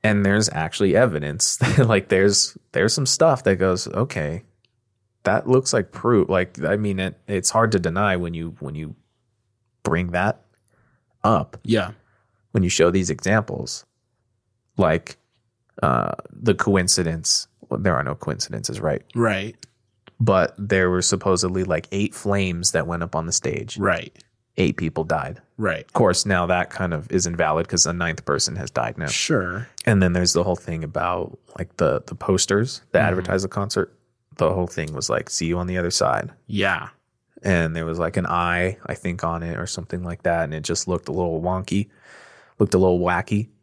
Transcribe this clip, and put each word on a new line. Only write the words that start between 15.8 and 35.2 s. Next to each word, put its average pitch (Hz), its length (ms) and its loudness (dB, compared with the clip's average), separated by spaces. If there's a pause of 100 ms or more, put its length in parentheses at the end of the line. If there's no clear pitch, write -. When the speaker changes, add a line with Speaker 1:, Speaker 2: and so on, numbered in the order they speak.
Speaker 1:
uh, 60 280 2 (200)
the 107 240 2
coincidence, 90 920 0 (220)
well, 60 120 -2
there 92 140 2
are 67 80 0
no 69 120 -4
coincidences, - 640 -6
right? 76 220 -2 (120)
Speaker 2:
Right. 110 440 -2 (640)
Speaker 1:
But 95 360 4
there 98 320 2
were 90 120 0
supposedly, 92 640 0
like, 85 260 -2
eight 101 240 -2
flames 92 560 -2
that 80 160 0
went 85 160 -4
up - 120 -8
on 80 100 -2
the 85 80 -6
stage. - 440 -4
Speaker 2:
Right. 87 400 -2 (400)
Speaker 1:
Eight - 200 2
people 80 280 -2
died. 80 360 -4 (160)
Speaker 2:
Right. 104 280 -4
Speaker 1:
Of - 80 -20
course, - 320 4
now 92 220 2
that 90 220 0
kind 87 240 -4
of 78 180 -6
is 90 140 2
invalid 82 440 0
'cause 87 160 2
a 85 80 -2
ninth 85 320 -4
person - 320 -2
has - 140 -8
died 57 260 -2
now. 78 100 -6
Speaker 2:
Sure. 95 600 -2 (180)
Speaker 1:
And 101 180 4
then 87 100 4
there's 90 200 2
the 85 100 4
whole 90 140 0
thing 80 260 -8
about, 87 540 -4 (200)
like, - 200 -10
the, 67 300 2
the - 80 -10
posters 98 680 0 (100)
that 90 80 4
Speaker 2:
Mm-hmm. 76 100 2
Speaker 1:
advertise 92 340 -2
the 95 60 -4
concert. 101 440 -4 (440)
The 85 160 2
whole 90 140 -2
thing 78 260 -8
was 67 160 -6
like, - 200 -2